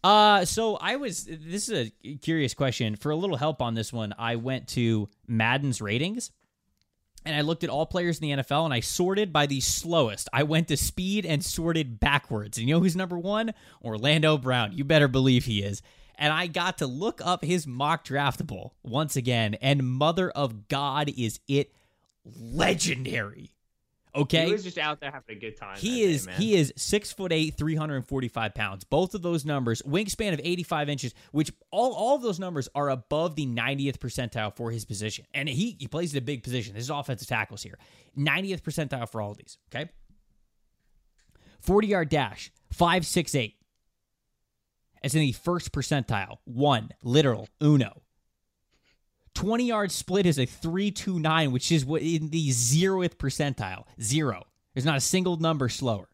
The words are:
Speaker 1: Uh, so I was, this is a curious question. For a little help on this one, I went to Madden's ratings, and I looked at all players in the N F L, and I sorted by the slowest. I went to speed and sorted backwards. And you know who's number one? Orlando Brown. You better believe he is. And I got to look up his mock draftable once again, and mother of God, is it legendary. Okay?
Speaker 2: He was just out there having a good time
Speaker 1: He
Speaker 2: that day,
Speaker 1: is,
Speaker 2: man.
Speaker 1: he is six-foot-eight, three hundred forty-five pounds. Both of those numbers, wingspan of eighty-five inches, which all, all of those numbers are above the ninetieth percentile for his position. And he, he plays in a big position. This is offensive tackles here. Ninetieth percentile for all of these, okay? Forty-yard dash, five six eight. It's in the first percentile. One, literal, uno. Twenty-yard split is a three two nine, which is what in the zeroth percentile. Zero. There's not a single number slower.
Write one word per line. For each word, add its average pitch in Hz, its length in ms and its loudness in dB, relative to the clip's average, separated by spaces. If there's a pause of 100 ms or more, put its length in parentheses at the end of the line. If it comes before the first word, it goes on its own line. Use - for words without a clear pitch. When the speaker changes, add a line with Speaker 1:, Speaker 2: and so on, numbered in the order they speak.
Speaker 1:
Uh, 208 400 8
so 220 320 -2
I 214 220 -4
was, 233 260 -6
this 165 460 -8
is 127 220 -2 (120)
a 139 140 -12
curious 156 360 2
question. 120 440 0
For 151 140 -2
a 151 40 0
little 170 220 -2
help 147 240 -2
on 117 140 -2
this 110 180 -4
one, 107 240 -6
I 117 180 -2
went 123 340 -4
to 113 400 2 (180)
Madden's 120 540 2
ratings, 147 500 -2 (960)
and 156 100 -4
I 151 60 2
looked 165 240 0
at 139 40 -2
all 147 160 0
players 175 320 0
in - 40 -8
the 147 100 -2
N 139 80 0
F 131 120 -4
L, 151 120 2
and 151 100 0
I 120 60 2
sorted 185 540 0
by 147 120 4
the 139 140 -2
slowest. 147 720 0
I 135 120 4
went 156 260 2
to 147 80 2
speed 190 480 -2
and 151 180 0
sorted 160 560 -2
backwards. 113 580 0
And 117 100 0
you 147 80 4
know 170 40 6
who's 175 160 4
number 180 240 -4
one? 214 340 -2 (300)
Orlando 147 540 4
Brown. 123 340 0
You 92 140 -4
better 147 240 6
believe 131 360 6
he 104 160 0
is. 98 200 -4 (340)
And 151 180 2
I 175 140 0
got 180 300 -2
to 147 100 -2
look 151 360 -4
up 180 200 0
his 156 240 0
mock 143 380 0
draftable 135 680 -2 (120)
once 143 340 -2
again, 117 380 2
and 135 300 2
mother 160 460 0
of 113 380 -4
God, 143 460 0
is 117 240 -2 (100)
it 139 240 2 (520)
legendary. 131 1300 -2 (600)
Okay? 160 340 2
Speaker 2:
He - 40 2
was 208 140 0
just 175 140 -8
out 151 200 -4
there 139 120 -6
having 120 260 -14
a - 20 -18
good 107 160 -10
time 98 220 -14
Speaker 1:
He 233 240 0
Speaker 2:
that 202 60 6
day, 170 60 4
Speaker 1:
is, 139 120 0
Speaker 2:
man. 92 160 -10
Speaker 1:
he 214 140 4
is 147 200 4
six-foot-eight, 170 800 -2
three 156 200 -2
hundred 151 300 -4
forty-five 117 480 -4
pounds. 98 300 -6
Both 175 300 0
of 196 80 -6
those 170 240 -2
numbers, 127 380 0
wingspan 196 500 -2
of 147 100 -4
eighty-five 165 460 -2
inches, 135 240 -4 (180)
which 151 220 0 (180)
all, 233 220 2
all 226 220 2
of 262 60 -4
those 202 180 -2
numbers 175 360 -4
are 143 140 0
above 147 460 -2
the 147 100 -2
ninetieth 131 560 -2
percentile 117 520 -4
for 117 180 -6
his 113 120 -6
position. 104 500 -8
And 139 140 -4
he, 170 320 -2
he 127 80 -10
plays 160 260 -4
in 143 40 -2
a 131 40 -2
big 123 220 -6
position. 123 300 -4
This 113 120 -8
is 139 40 -8
offensive 139 400 -6
tackles 110 340 -4
here. - 140 -16 (360)
Ninetieth 160 500 -2
percentile 135 440 -4
for 113 140 -8
all 101 100 -6
of 104 60 -16
these, - 200 -20 (160)
okay? 151 160 -8 (1700)
Forty-yard 196 480 4
dash, 131 420 -2 (220)
five 175 320 4
six - 300 0
eight. 113 200 -2 (1500)
It's 135 100 -2
in 156 80 4
the 139 100 4
first 175 400 -4
percentile. 127 720 -2
One, 123 460 0 (140)
literal, 123 440 2 (160)
uno. 143 380 4 (1300)
Twenty-yard 220 600 0
split 190 320 2
is 156 120 6
a 127 80 2
three 190 460 -2
two 190 280 -4
nine, 156 340 2
which 127 180 0
is 147 140 4
what 151 160 0
in 156 300 -2
the 160 180 0
zeroth 165 680 2
percentile. 131 680 -4 (160)
Zero. 117 460 -2 (260)
There's 131 100 -2
not 147 140 2
a - 40 0
single 180 360 2
number 156 320 2
slower. 110 440 -4